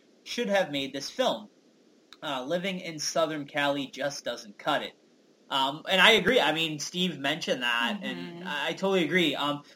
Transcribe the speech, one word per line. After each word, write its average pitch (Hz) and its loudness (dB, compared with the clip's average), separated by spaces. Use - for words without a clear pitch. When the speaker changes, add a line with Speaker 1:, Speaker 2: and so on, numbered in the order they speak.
Speaker 1:
should 240 -4
have 196 2
made 139 -4
this 139 -8
film. 135 -2
Uh, 139 -4
living 180 -2
in 165 -10
Southern 156 -2
Cali 143 -2
just 139 -6
doesn't 107 -10
cut 139 0
it." 92 -8
Um, 139 0
and 185 4
I 202 10
agree. 202 6
I 151 4
mean, 160 -2
Steve 175 -4
mentioned 151 -2
that, 117 0
and 131 -6
Speaker 2:
Mm-hmm. 170 -10
Speaker 1:
I, 147 -4
I 170 -2
totally 190 2
agree. 156 2
Um, 143 -2